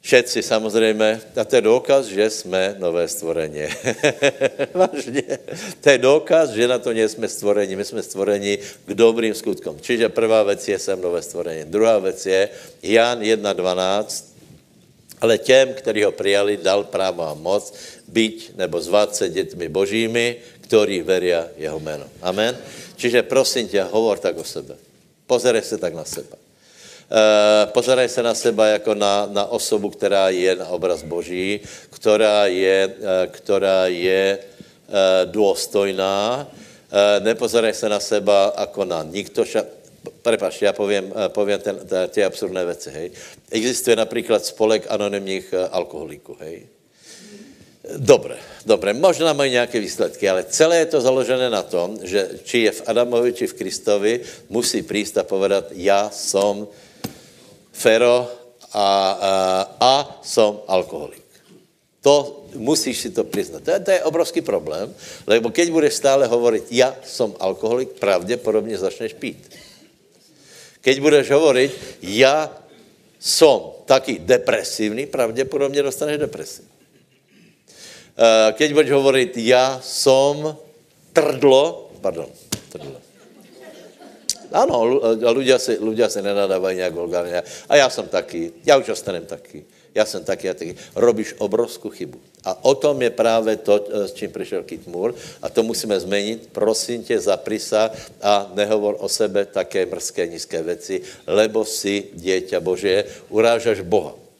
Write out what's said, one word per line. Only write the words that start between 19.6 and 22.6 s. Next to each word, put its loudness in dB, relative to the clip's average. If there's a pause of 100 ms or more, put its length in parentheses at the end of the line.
božími, -2 (240)
kteří 0
veria 0
jeho -8
jméno. -10 (180)
Amen. -2 (400)